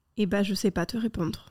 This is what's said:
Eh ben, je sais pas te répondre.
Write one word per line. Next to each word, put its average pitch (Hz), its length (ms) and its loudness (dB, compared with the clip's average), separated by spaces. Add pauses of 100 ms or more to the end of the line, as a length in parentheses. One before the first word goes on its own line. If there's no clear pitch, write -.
(180)
Eh 214 80 4
ben, 202 160 2
je 196 100 0
sais 196 180 2
pas 175 140 0
te 233 140 -4
répondre. 202 520 -2